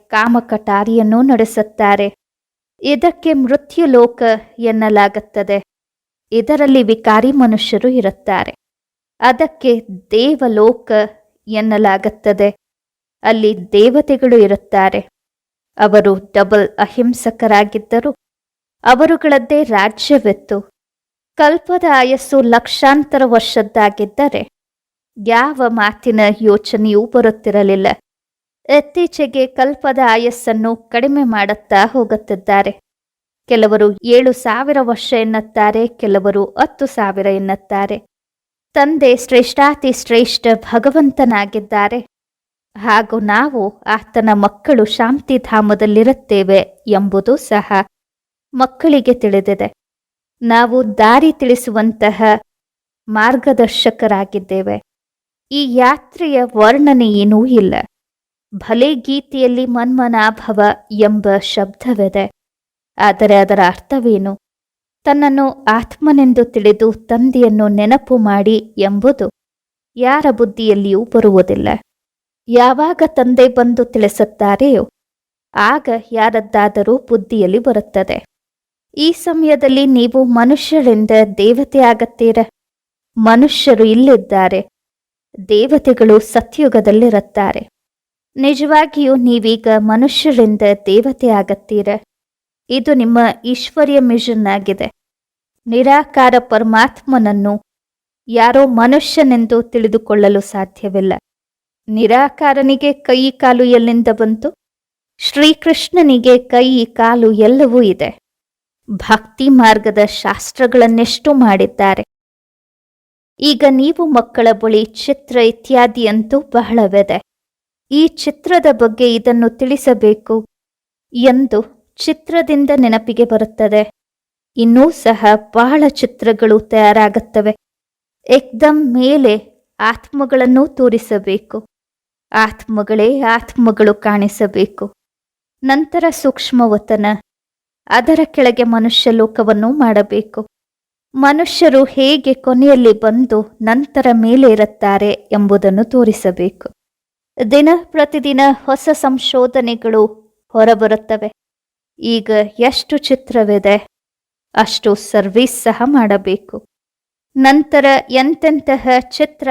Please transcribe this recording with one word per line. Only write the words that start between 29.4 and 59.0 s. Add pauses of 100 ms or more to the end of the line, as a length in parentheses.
ಕಲ್ಪದ
ಆಯಸ್ಸನ್ನು (180)
ಕಡಿಮೆ
ಮಾಡುತ್ತಾ
ಹೋಗುತ್ತಿದ್ದಾರೆ. (800)
ಕೆಲವರು (160)
ಏಳು
ಸಾವಿರ
ವರ್ಷ
ಎನ್ನುತ್ತಾರೆ,
ಕೆಲವರು
ಹತ್ತು
ಸಾವಿರ
ಎನ್ನುತ್ತಾರೆ. (800)
ತಂದೆ
ಶ್ರೇಷ್ಠಾತಿ
ಶ್ರೇಷ್ಠ (160)
ಭಗವಂತನಾಗಿದ್ದಾರೆ, (760)
ಹಾಗೂ
ನಾವು (260)
ಆತನ
ಮಕ್ಕಳು
ಶಾಂತಿಧಾಮದಲ್ಲಿರುತ್ತೇವೆ (280)
ಎಂಬುದು
ಸಹ (800)
ಮಕ್ಕಳಿಗೆ
ತಿಳಿದಿದೆ. (720)
ನಾವು (200)
ದಾರಿ
ತಿಳಿಸುವಂತಹ (840)
ಮಾರ್ಗದರ್ಶಕರಾಗಿದ್ದೇವೆ. (720)
ಈ (140)
ಯಾತ್ರೆಯ (180)
ವರ್ಣನೆ
ಏನೂ
ಇಲ್ಲ. (800)
ಭಲೆ
ಗೀತೆಯಲ್ಲಿ